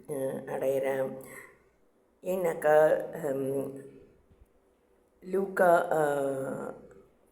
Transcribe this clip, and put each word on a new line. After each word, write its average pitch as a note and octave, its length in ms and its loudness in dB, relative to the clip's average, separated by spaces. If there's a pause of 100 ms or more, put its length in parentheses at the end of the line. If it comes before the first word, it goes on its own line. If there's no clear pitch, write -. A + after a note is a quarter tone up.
அஹ், C3+ 380 -6
அடையிறேன். C3+ 720 -2 (1040)
ஏன்னாக்கா, D#3 840 4 (160)
ஹம், C3+ 520 -4 (1500)
லூக்கா, F#3 680 2
அஹ், C#3 840 -2 (580)